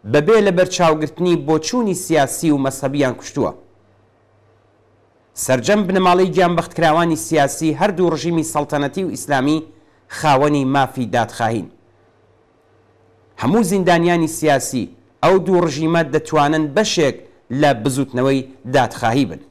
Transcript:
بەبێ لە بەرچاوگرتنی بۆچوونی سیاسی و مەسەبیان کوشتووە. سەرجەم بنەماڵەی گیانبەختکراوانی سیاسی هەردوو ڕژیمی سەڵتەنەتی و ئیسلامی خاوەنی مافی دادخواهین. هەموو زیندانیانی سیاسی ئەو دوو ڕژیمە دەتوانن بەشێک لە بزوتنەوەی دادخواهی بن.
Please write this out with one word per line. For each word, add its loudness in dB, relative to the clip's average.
بەبێ 4
لە 2
بەرچاوگرتنی 0
بۆچوونی -2
سیاسی 0
و 2
مەسەبیان -2
کوشتووە. -4
سەرجەم 0
بنەماڵەی 2
گیانبەختکراوانی 2
سیاسی 0
هەردوو 0
ڕژیمی -2
سەڵتەنەتی -2
و -4
ئیسلامی 0
خاوەنی 2
مافی -2
دادخواهین. -2
هەموو 2
زیندانیانی 2
سیاسی 0
ئەو 4
دوو 2
ڕژیمە 0
دەتوانن 0
بەشێک 0
لە 4
بزوتنەوەی 0
دادخواهی 0
بن. -10